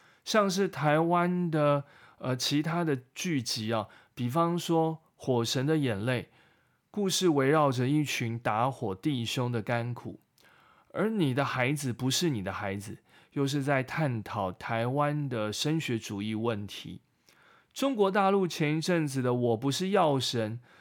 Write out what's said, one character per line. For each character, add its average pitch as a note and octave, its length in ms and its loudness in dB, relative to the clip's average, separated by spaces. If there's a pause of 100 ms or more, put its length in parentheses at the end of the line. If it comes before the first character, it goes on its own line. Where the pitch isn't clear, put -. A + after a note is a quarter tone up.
(240)
像 G#3 240 2
是 F#3+ 180 0
台 D3 340 2
湾 F3 500 2
的， D3 340 2 (320)
呃， B2+ 180 -4
其 D3 280 0
他 E3 200 -2
的 D3 160 0 (160)
剧 D#3 280 -2
集 A2 320 -4
啊， G#2+ 140 -2 (260)
比 B2 160 -2
方 E3+ 280 2
说 D#3+ 360 2 (220)
《火 A#2+ 280 0
神 C3 220 0
的 D#3 100 2
眼 A#2 260 0
泪》， A#2+ 200 0 (680)
故 G3 200 -2
事 F#3 180 2
围 C#3 200 4
绕 D3+ 220 6
着 B2 160 0
一 D3+ 160 2
群 A#2 360 -4
打 A#2 320 0
火 A2 240 -4
弟 B2+ 280 -2
兄 B2 300 -2
的 A#2 80 -2
甘 A#2+ 320 -2
苦， - 280 -12 (720)
而 G3 180 0
《你 F3 220 2
的 C3+ 120 0
孩 B2 280 0
子 C#3+ 200 -2
不 B2+ 180 -2
是 E3 200 2
你 G#2+ 120 -2
的 F#2+ 100 -4
孩 G2 240 -6
子》 G2+ 180 -10 (380)
又 C#3+ 140 0
是 C#3 160 -2
在 C3 200 2
探 B2 400 -2
讨 G2 280 -4
台 A2+ 360 -4
湾 D3 420 -2
的 G#2+ 240 -4
升 D3+ 260 -2
学 B2 200 -2
主 G#2 240 -6
义 A2 120 -4
问 G#2+ 320 -2
题。 - 360 -14 (720)
中 C4+ 220 -2
国 G3 160 4
大 G3 220 4
陆 F#3+ 160 4
前 D3+ 280 0
一 D#3+ 40 0
阵 E3 260 2
子 C3+ 160 -2
的 B2 100 2
《我 A#2+ 240 2
不 C3 140 0
是 F#3 200 -2
药 E3 280 4
神》， A#2 400 -2 (220)